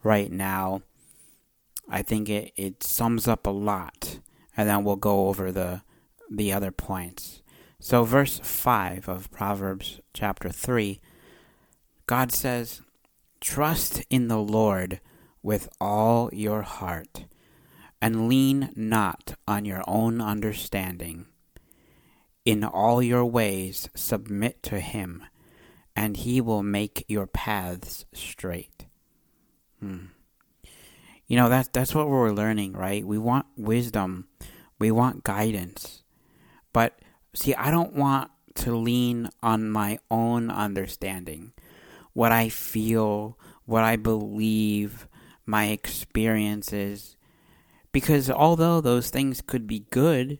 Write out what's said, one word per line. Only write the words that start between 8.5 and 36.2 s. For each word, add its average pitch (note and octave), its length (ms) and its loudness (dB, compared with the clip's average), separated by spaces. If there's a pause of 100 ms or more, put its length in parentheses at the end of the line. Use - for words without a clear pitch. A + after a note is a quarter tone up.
of F#2 220 -8
Proverbs G2 720 -6 (100)
chapter G2 380 -4
three, G#2+ 500 -2 (1080)
God B2 240 0
says, A#2+ 500 -4 (580)
"Trust - 680 0
in B2 200 4
the A2 100 2
Lord G#2 600 2 (440)
with G#2 260 -2 (100)
all A2 540 4
your G#2+ 300 -2
heart, - 640 -10 (760)
and A2+ 260 2
lean C3+ 480 4
not A2 600 0 (120)
on G#2 160 -2
your F#2+ 220 -6
own A2+ 340 2
understanding. F#2 1080 -6 (1200)
In G#2+ 180 4
all A#2 400 4
your A#2+ 220 4
ways G2 680 -2
submit G#2+ 720 -4
to G#2 160 -6
him, F2+ 440 -10 (720)
and G#2 220 -2
he B2 240 0
will A2 220 0
make G2+ 440 -2
your G2+ 200 -2
paths F#2 840 -6
straight." - 760 -12 (920)
Hmm. F#2 260 -10 (1200)
You A#2+ 100 4
know, B2 120 8
that, B2+ 240 2
that's B2+ 220 0
what D3+ 120 2
we're C3 220 4
learning, G#2 440 0
right? G2 300 -4
We G#2 140 -2
want A#2+ 300 0 (100)
wisdom. G#2+ 680 -2 (500)
We A2 140 4
want A#2+ 320 2
guidance. G2+ 800 -4 (680)